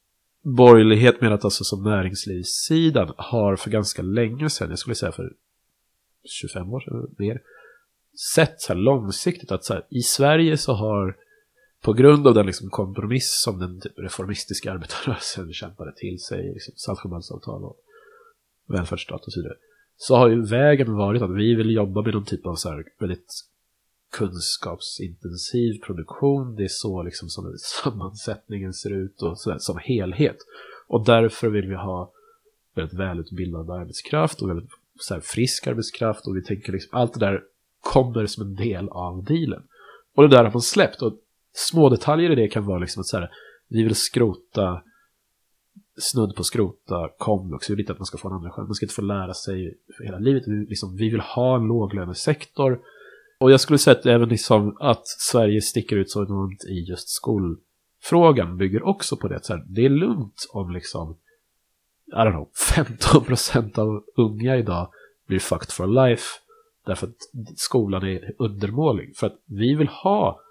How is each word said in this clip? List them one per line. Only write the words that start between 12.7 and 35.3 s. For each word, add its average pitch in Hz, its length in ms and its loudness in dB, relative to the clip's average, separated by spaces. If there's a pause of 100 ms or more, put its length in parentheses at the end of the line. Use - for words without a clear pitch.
som 98 160 -4
den 90 220 -8
typ - 180 -14
reformistiska 95 720 -8
arbetarrörelsen 90 800 -8
kämpade 85 420 -14
till 92 240 -10
sig, 92 340 -8
liksom - 240 -16
Saltsjöbadsavtal - 840 -10
och - 140 -16 (880)
välfärdsstat - 580 -8
och - 80 -14
så 92 60 -6
vidare, - 160 -10 (420)
så - 180 2
har 123 120 8
ju 113 180 4
vägen 127 500 4
varit 104 260 0
att 92 140 -2
vi 110 200 2
vill 113 160 2
jobba 104 300 0
med 107 120 -2
någon 104 120 -4
typ - 200 -8
av 87 100 -6
så 90 140 -8
här 76 140 -10 (160)
väldigt 90 340 -8 (760)
kunskapsintensiv 90 1700 -6
produktion. 123 720 -4
Det 104 80 -4
är 95 40 -2
så 92 360 -6
liksom 87 260 -12
som - 260 -12
<laughs> - 280 -12
sammansättningen 101 880 -10
ser 104 200 -10
ut 95 280 -8
och 85 180 -6
så 113 100 -6
där, 87 80 -6
som 85 200 -8
helhet. 101 600 -2 (500)
Och 113 180 0
därför 113 440 4
vill 101 180 -2
vi 95 80 -6
ha 92 360 -8 (640)
väldigt 87 240 -6
välutbildad 87 720 -6
arbetskraft 90 720 -4
och 98 80 -4
väldigt 87 200 -6 (300)
så - 140 -10
här 87 80 -8
frisk - 460 -4